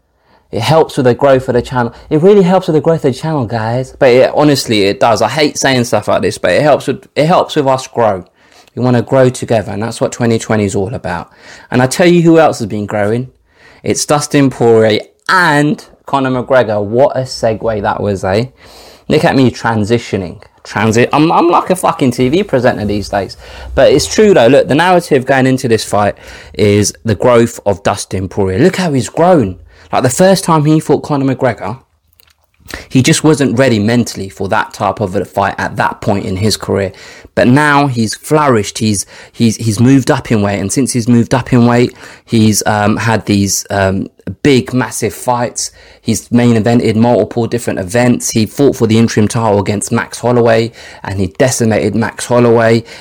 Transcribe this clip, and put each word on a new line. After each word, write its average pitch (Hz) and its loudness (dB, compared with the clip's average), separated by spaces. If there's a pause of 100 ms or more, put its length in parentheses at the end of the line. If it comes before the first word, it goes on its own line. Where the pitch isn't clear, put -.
(500)
It 107 -6
helps 151 0
with 139 0
the 120 4
growth 135 2
of 120 -2
the 120 0
channel. 120 -4 (160)
It 151 0
really 196 6
helps 180 2
with 165 0
the 151 2
growth 160 0
of 135 0
the - -10
channel, 151 -4
guys. 117 -6
But 262 4
it, 131 4
honestly, 135 2
it 98 0
does. 113 2
I 107 0
hate 151 -2
saying 131 0
stuff 104 -2
like 101 0
this, 101 -4
but 92 -2
it 98 2
helps 147 2
with, - -8
it 147 0
helps 165 0
with 139 0
us 131 -2
grow. 101 -2 (480)
We 113 -6
wanna 123 2
grow 131 2
together, 113 -4
and 101 -6
that's 117 -8
what - -2
twenty 117 0
twenty 107 -2
is 95 -4
all 101 -4
about. 87 -8 (400)
And 123 2
I 131 2
tell 180 0
you 175 4
who 165 6
else 151 2
has 110 -6
been 104 -6
growing. 110 -2 (520)
It's - -2
Dustin 143 0
Poirier 113 2 (280)
and 156 0 (200)
Conor 135 -2
McGregor. 117 0
What 117 0
a 131 -2
segue 113 -4
that 104 -4
was, 98 -4
eh? 104 0 (640)
Look 156 0
at 131 2
me 131 4
transitioning. 107 -4 (220)
Transi-, 110 0
I'm, 151 2
I'm 208 2
like 349 0
a 185 0
fucking 147 -2
T 127 -2
V 185 0
presenter 117 -2
these 104 -6
days. 98 -4 (380)
But 120 4
it's 147 2
true 208 2
though. 131 4
Look, 123 4
the 127 0
narrative 165 0
going 131 2
into 131 -2
this 110 0
fight 101 -2 (380)
is 104 2 (100)
the 110 -2
growth 120 2
of 101 -2
Dustin 101 -4
Poirier. 95 -2
Look 175 2
how 175 -2
he's 127 -2
grown. 151 0 (320)
Like, 98 0
the 127 0
first 185 2
time 160 2
he 156 2
fought 135 0
Conor 135 -2
McGregor, 117 -6 (1040)
he 131 2
just - 0
wasn't 143 2
ready 127 2
mentally 104 -2
for 95 -8
that 104 -2
type 98 -4
of 95 -4
a 95 -4
fight 98 -2
at 98 -6
that - -4
point 98 -2
in 95 -6
his 104 -2
career. 98 -4 (400)
But 95 2
now 143 2
he's 117 -2
flourished. 139 -2
He's, 107 -2 (280)
he's, 113 0
he's 113 -4
moved 131 4
up 127 -4
in 113 2
weight. 101 -2
And 98 -4
since 131 -2
he's 117 -2
moved 120 2
up 123 -2
in 120 4
weight, 120 2 (300)
he's, 110 0
um, 104 0
had 107 -2
these, 101 -2
um, 98 -2 (340)
big, 135 2
massive 117 -4
fights. - -6 (280)
He's - -6
main 120 4
evented 113 0
multiple 113 0
different 117 -6
events. 117 -2
He 110 0
fought 139 0
for 117 0
the 110 2
interim 110 2
title 107 0
against 101 -4
Max 110 -4
Holloway, 117 2 (300)
and 98 -6
he 95 0
decimated 107 0
Max 110 -4
Holloway. 117 2 (160)